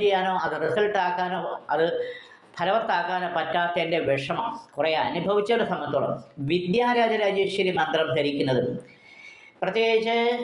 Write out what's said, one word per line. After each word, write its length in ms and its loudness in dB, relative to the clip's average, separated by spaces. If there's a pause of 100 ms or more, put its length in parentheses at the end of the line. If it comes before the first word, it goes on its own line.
ചെയ്യാനോ 300 2 (120)
അത് 100 -2 (100)
റിസൾട്ട് 320 2 (100)
ആക്കാനോ 340 -2 (320)
അത് 120 2 (720)
ഫലവത്താക്കാനോ 720 0 (100)
പറ്റാത്തതിൻ്റെ 720 0
വിഷമം 420 -2 (280)
കുറേ 160 0 (160)
അനുഭവിച്ചവരെ 640 0
സംബന്ധിച്ചിടത്തോളം 520 -2 (300)
വിദ്യാരാജരാജേശ്വരി 1160 2 (100)
മന്ത്രം 360 0
ധരിക്കുന്നതും 500 0 (920)
പ്രത്യേകിച്ച് 560 2 (260)